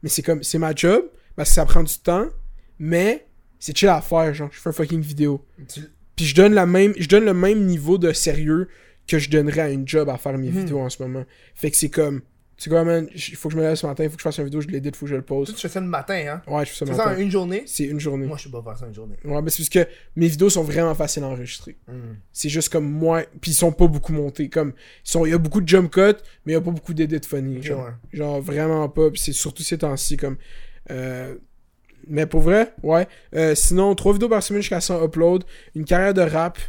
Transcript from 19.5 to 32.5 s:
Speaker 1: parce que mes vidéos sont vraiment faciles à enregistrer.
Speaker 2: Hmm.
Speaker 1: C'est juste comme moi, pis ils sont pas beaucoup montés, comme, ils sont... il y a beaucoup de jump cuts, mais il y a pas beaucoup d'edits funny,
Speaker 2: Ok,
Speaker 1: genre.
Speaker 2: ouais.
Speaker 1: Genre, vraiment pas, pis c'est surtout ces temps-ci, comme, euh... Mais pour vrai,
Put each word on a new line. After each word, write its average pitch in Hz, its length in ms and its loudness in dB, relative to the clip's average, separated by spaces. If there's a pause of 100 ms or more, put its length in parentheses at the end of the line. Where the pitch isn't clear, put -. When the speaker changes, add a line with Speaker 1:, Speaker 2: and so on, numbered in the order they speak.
Speaker 1:
parce 247 60 -4
que 175 180 4 (280)
mes 165 120 2
vidéos 165 220 4
sont 175 140 0
vraiment 156 320 0
faciles 151 280 -4
à 139 40 -8
enregistrer. 123 500 -12 (100)
Speaker 2:
Hmm. 120 280 -14 (160)
Speaker 1:
C'est - 180 -6
juste 156 200 -2
comme 151 200 0
moi, 160 340 0 (180)
pis 165 100 -6
ils 151 40 0
sont 170 160 4
pas 170 160 8
beaucoup 156 260 2
montés, 143 360 -4
comme, 147 240 -2 (320)
ils - 40 -12
sont... 165 160 2
il 160 60 2
y - 20 2
a 170 40 4
beaucoup 160 240 2
de 170 60 -2
jump 180 240 6
cuts, 185 100 4 (440)
mais 151 60 -4
il 160 40 0
y - 0 -
a 160 60 2
pas 170 100 -4
beaucoup 165 220 -8
d'edits 156 340 -4
funny, 135 300 -6
Speaker 2:
Ok, 131 60 -12
Speaker 1:
genre. 143 220 -6
Speaker 2:
ouais. 120 60 -14 (220)
Speaker 1:
Genre, 147 280 -6
vraiment 156 480 -2
pas, 156 220 2
pis 185 100 -8
c'est - 120 -4
surtout - 300 -6
ces 165 160 -4
temps-ci, 143 380 -2
comme, 139 200 -4 (540)
euh... 127 440 -10 (720)
Mais 151 200 -2
pour 160 140 2
vrai, 208 300 6 (120)